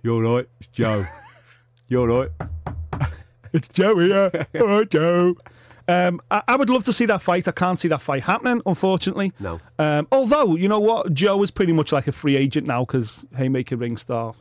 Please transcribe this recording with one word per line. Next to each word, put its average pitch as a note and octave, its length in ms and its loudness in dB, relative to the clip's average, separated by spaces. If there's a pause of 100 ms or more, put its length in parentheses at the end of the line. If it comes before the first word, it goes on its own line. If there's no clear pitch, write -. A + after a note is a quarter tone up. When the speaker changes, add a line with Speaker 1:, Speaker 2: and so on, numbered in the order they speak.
Speaker 1:
"You're A#2 200 -2
right, A#2+ 240 0 (140)
it's - 80 -20
Joe." G#2+ 380 -2 (400)
Speaker 2:
<laughs> - 420 -20
Speaker 1:
"You're B2 200 0
right." B2 220 0 (1200)
Speaker 2:
It's D#3+ 160 -2
Joe G3+ 280 2
here. F#3+ 340 4 (240)
Speaker 1:
<laughs> D#3+ 60 0
Speaker 2:
All A3+ 60 4
right, G#3 220 2
Joe. F3 460 2 (520)
Um, F3+ 420 2
I, G#3 200 0
I B3 80 4
would B3+ 120 2
love B3+ 140 2
to A#3+ 100 0
see A#3 120 2
that G#3 160 0
fight. F3+ 260 0
I E3 40 -2
can't F3+ 280 -2
see F3 80 -2
that D3+ 140 0
fight C3+ 220 -4
happening, A#3+ 420 0
unfortunately. F#3+ 760 0
Speaker 1:
No. F2 220 -8 (180)
Speaker 2:
Um, D3+ 320 0
although, C4 440 2
you F3+ 120 0
know G#3+ 140 2
what? G#3+ 320 0
Joe G3 300 2
is G3 60 0
pretty E3+ 240 0
much D#3 180 2
like C#3+ 160 0
a C#3+ 40 -2
free C#3 240 0
agent C#3 320 0
now B2+ 180 0
'cause A#2 400 -6 (100)
Haymaker C3 420 -2
Ring A#2 200 -6
Star A2+ 440 -6